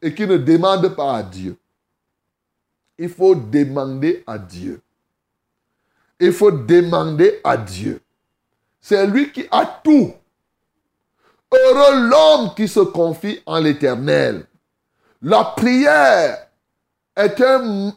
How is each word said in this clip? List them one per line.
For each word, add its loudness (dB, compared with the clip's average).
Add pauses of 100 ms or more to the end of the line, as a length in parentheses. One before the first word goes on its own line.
et -6
qui -6
ne 0
demandent 0
pas -6
à -6
Dieu. -14 (1400)
Il -8
faut 2
demander -4
à -12
Dieu. -16 (1400)
Il 4
faut 4
demander 0
à 0
Dieu. -10 (800)
C'est 0
lui -2
qui -12
a -2
tout. 2 (1400)
Heureux 4
l'homme 4
qui -4
se 0
confie -2
en -4
l'Éternel. -2 (760)
La 2
prière 0 (680)
est -2
un, 0